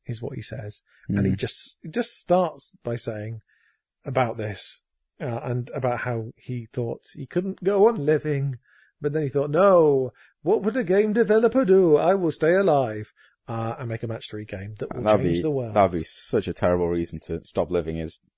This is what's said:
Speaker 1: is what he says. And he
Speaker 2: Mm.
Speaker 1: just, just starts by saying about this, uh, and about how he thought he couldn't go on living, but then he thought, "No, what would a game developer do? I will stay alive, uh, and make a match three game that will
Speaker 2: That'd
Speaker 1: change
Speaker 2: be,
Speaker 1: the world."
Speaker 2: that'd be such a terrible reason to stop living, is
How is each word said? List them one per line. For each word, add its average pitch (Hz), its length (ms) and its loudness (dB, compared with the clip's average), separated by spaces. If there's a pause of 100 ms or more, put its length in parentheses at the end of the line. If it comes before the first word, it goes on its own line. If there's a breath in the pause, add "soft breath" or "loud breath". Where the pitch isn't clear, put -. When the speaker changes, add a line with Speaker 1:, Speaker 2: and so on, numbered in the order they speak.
Speaker 1:
is 117 160 -10
what 131 140 -8
he 120 60 -10
says. 107 400 -12 (260 soft breath)
And - 180 2
he - 60 2
Speaker 2:
Mm. 95 40 -2
Speaker 1:
just, - 540 -4
just 226 260 -2
starts 175 680 -2
by 117 100 -4
saying 110 460 -8 (640)
about 127 320 0
this, - 460 -8 (380)
uh, 131 220 -6
and 123 320 -4
about 123 260 -4
how 117 360 -6
he 120 360 -10
thought 120 300 -6 (120)
he 135 120 -12
couldn't 185 380 -6
go 202 240 4
on 190 180 -4
living, 143 520 0 (420 soft breath)
but 147 120 -4
then 156 120 -2
he 139 40 -2
thought, 143 220 -2
"No, 151 640 6 (300 soft breath)
what 208 200 2
would 208 140 0
a 247 80 0
game 202 280 2
developer 226 520 4
do? 185 320 6
I 170 180 4
will 180 160 0
stay 156 240 2
alive, 135 580 2 (360 soft breath)
uh, 113 300 -6
and 120 100 -8
make 113 140 -6
a 117 40 -6
match 113 240 -8
three 107 140 -10
game 104 340 -10
that - 160 -8
will 123 80 -8
Speaker 2:
That'd 104 220 4
Speaker 1:
change 85 140 2
Speaker 2:
be, 87 40 -2
Speaker 1:
the 156 80 0
world." 123 240 -4
Speaker 2:
that'd 98 180 4
be 82 120 -2
such - 440 -4
a 87 40 -4
terrible 90 360 2
reason 85 360 -4
to 85 200 -8
stop 85 260 -4
living, 82 280 -2
is 80 220 -8 (180)